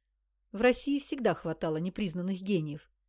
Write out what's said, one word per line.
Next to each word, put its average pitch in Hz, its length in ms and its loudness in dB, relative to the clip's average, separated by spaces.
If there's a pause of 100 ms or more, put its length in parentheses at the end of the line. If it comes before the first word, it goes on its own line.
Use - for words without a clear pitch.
(520)
в 196 80 -6
России 254 400 4
всегда 240 340 0
хватало 160 440 -2
непризнанных 180 640 -2
гениев. 160 500 -2 (180)